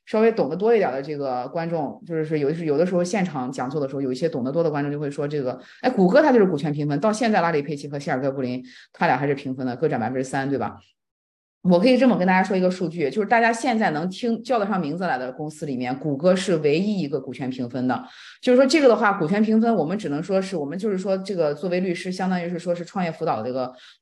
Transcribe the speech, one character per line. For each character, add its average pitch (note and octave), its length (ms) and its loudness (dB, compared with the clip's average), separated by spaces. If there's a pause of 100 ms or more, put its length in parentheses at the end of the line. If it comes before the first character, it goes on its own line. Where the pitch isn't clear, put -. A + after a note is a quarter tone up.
稍 A3 140 0
微 A3+ 100 6
懂 G3 180 0
得 D3+ 60 -4
多 G#3 180 2
一 A#3 60 4
点 F3+ 100 2
儿 B2 40 -2
的 C3+ 100 -4
这 D3+ 160 -8
个 B2+ 300 -4
观 E3 200 -6
众， D3+ 380 -4
就 E3 80 -6
是 D#3 100 -2
说 D#3 120 -2
有 D3+ 120 2
的 - 60 0
是， E3+ 100 -6
有 D3 140 2
的 F3+ 80 4
时 F#3 80 -2
候 F3 80 2
现 F#3 220 0
场 C3+ 260 -4
讲 C3 180 -6
座 D3+ 120 -4
的 C3+ 80 -2
时 C#3 80 -8
候， C#3 40 -4
有 C3 120 -2
一 - 20 -2
些 D3 140 -2
懂 C#3+ 160 -2
得 C3 80 -2
多 E3+ 100 0
的 E3 80 2
观 D3 120 -2
众 C#3+ 100 -2
就 D3 80 -6
会 C#3+ 100 -4
说 C#3+ 160 -4
这 D3 160 -4
个 B2+ 160 -4 (240)
，“哎， B3+ 80 2
谷 F#3+ 160 4
歌 A#3+ 160 8
它 D4+ 80 4
就 B3 80 6
是 G3+ 80 6
股 F3+ 100 0
权 D3 160 -2
评 D3 160 -2
分， C#3+ 120 0
到 G#3+ 120 2
现 A3 180 0
在 G#3 100 4
拉 E3+ 100 2
里· D3+ 160 2
佩 D#3 80 -6
奇 C#3+ 140 -12
和 C#3+ 100 -8
谢 D3 140 -4
尔 C3 80 -2
盖· C#3 120 -2
布 C#3+ 80 -6
林 B2+ 240 -4 (280)
他 F3 160 0
俩 C3+ 80 4
还 C#3 100 -2
是 C#3+ 80 0
平 C3+ 180 -6
分 C3 140 -6
的， B2 80 -4
各 D3+ 140 -2
占 C#3+ 100 0
百 A2 100 -2
分 C3 80 -4
之 B2+ 60 -2
三， C3+ 260 -4
对 C#3 80 0
吧？” G2+ 200 -4 (920)
我 F3 100 6
可 G#3 100 4
以 B3+ 100 6
这 C4 80 6
么 G#3+ 100 6
跟 F3 80 0
大 F#3 80 4
家 F#3+ 100 4
说 G3+ 140 0
一 F#3 40 2
个 F3+ 100 4
数 F#3 180 -4
据， D#3+ 220 -2
就 G#3+ 100 -2
是 G3+ 60 0
大 A3+ 140 4
家 A#3 120 4
现 A#3+ 240 -2
在 G#3 140 2
能 D#3 180 -2
听 A3+ 360 -4
叫 A#3+ 160 0
得 G3 60 0
上 G3 140 -2
名 D3+ 160 -4
字 F#3 80 -4
来 D3 140 -2
的 B2+ 140 -6
公 D#3 180 -10
司 D#3 160 -10
里 C3+ 100 -4
面， B2 220 -4
谷 C#3+ 180 -2
歌 F3+ 180 4
是 F#3 240 0
唯 D3+ 200 2
一 G3+ 220 0
一 C#3+ 80 -2
个 C#3+ 120 -4
股 C3 120 -10
权 C3 180 -6
平 B2+ 180 -6
分 B2+ 200 -4
的。 A#2+ 120 -2 (400)
就 B3+ 120 2
是 B3 40 6
说 C4+ 80 6
这 D4+ 160 4
个 C4+ 80 8
的 A3+ 60 8
话， G#3+ 200 4
股 E3+ 120 -2
权 G3+ 160 2
评 A3 180 4
分 A#3 140 2
我 E3+ 100 2
们 F3 140 -2
只 D#3+ 100 -6
能 D3 140 -4
说 F#3+ 180 0
是， F#3+ 160 -6
我 D3 80 -2
们 D3+ 140 -6
就 A3 100 -4
是 G3 80 -2
说 F#3+ 220 -2
这 F#3+ 160 -6
个 D#3+ 180 2
作 F#3 160 -6
为 F3+ 120 0
律 F#3 120 -2
师， F3+ 200 -6
相 F#3 180 -2
当 F3+ 120 -2
于 E3+ 60 -6
是 F3 120 -6
说 F3 120 -4
是 E3+ 120 -4
创 F#3 200 -4
业 E3 60 -2
辅 D#3+ 140 -6
导 B2+ 180 0
的 A2+ 40 -6
这 B2+ 60 -4
个 B2+ 180 -4 (320)